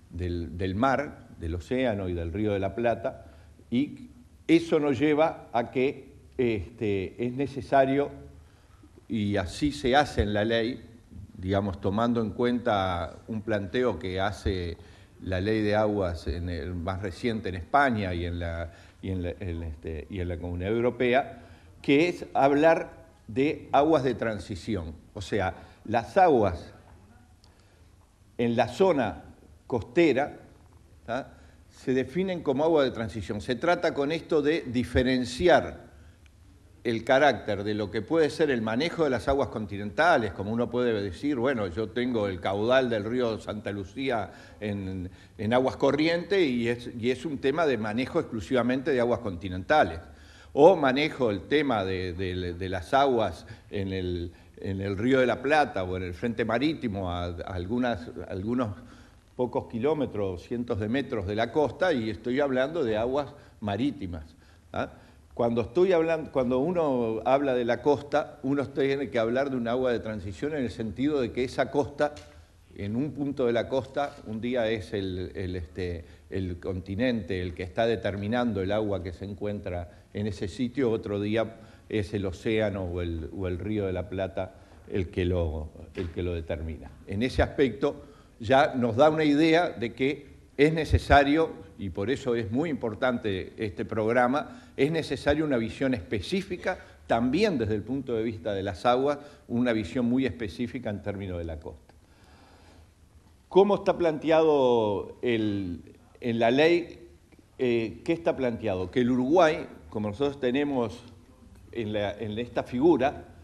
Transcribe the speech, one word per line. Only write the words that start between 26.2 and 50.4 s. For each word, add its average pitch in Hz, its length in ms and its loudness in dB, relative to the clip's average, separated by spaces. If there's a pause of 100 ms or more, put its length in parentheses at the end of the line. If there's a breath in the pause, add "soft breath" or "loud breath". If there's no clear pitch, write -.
en 117 180 2
la 117 140 2
zona 139 540 2 (440)
costera, 143 720 2 (640)
¿tá?, 127 280 -6 (360 loud breath)
se - 240 -4
definen 170 480 -2
como 139 220 0
agua 160 200 6
de 127 60 2
transición. 107 500 -6
Se 123 160 -2
trata 170 380 2
con 143 180 0
esto 160 300 0
de 151 200 2
diferenciar 127 1200 2 (1000 soft breath)
el 113 200 0
carácter 110 600 4
de 107 120 -2
lo 104 160 -2
que 110 100 -2
puede 151 300 2
ser 156 180 2
el 120 140 0
manejo 143 400 0
de 143 80 2
las 120 160 -2
aguas 139 220 2
continentales, 107 800 2
como 101 200 -6
uno 117 200 0
puede 120 320 2
decir, 127 340 -4
bueno, 117 300 0
yo 101 220 -4
tengo 120 400 0
el 92 100 -6
caudal 113 500 2
del 107 140 0
río 113 360 -2
Santa 104 320 -8
Lucía 107 600 -4 (280 loud breath)
en, 95 520 -6 (260 loud breath)
en 110 160 0
aguas 127 220 2
corrientes 165 720 2
y 120 200 0
es, 120 300 -4
y 117 140 0
es 123 140 -4
un 147 120 -4
tema 151 300 2
de 127 100 2
manejo 110 420 -2
exclusivamente 123 720 0
de 127 80 2
aguas 117 200 2
continentales. 92 800 0 (540 loud breath)